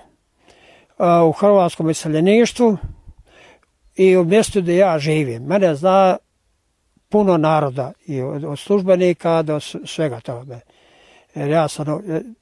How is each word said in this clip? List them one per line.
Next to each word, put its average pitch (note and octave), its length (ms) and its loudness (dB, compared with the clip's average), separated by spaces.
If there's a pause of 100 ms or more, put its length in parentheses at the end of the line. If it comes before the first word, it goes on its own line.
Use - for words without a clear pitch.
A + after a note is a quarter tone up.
(960)
a, E3+ 260 4
u E3 80 4
hrvatskom F3+ 580 2
iseljeništvu G3 880 2 (1160)
i F#3 220 4
u F3+ 60 4
mjestu G3+ 380 0
gdje F3 160 0
ja F3+ 220 2
živim. C#3 440 -2
Mene E3+ 320 0
zna F#3 420 2 (920)
puno G3 280 2
naroda, D3 540 -2 (140)
i C3+ 160 -6
od, C#3+ 220 -8
od D3+ 160 -10
službenika F3+ 840 0
do D3+ 180 -4
s-, - 160 -12 (100)
svega D3+ 340 -6
toga. B2 400 -14 (760)
Jer C#3+ 140 -6
ja D#3 180 0
sam, D3+ 220 -8
o, D3+ 120 -6 (400)